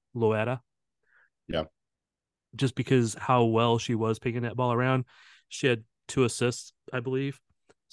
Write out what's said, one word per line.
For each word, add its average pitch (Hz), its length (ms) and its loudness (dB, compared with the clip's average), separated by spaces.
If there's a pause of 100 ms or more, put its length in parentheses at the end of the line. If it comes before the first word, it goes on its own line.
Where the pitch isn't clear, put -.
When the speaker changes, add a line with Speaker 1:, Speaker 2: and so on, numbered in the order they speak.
(160)
Speaker 1:
Loera. 113 440 0 (840)
Speaker 2:
Yeah. 80 180 -2 (920)
Speaker 1:
Just 127 180 0
because 123 400 2
how 123 300 2
well 113 340 4
she 120 160 -4
was 110 240 -2
picking 120 240 -4
that 113 140 -6
ball 123 160 0
around. 127 320 0 (440)
She - 180 -4
had 117 180 0 (240)
two 131 160 2
assists, - 480 -2 (200)
I 127 80 -4
believe. 131 400 -6 (520)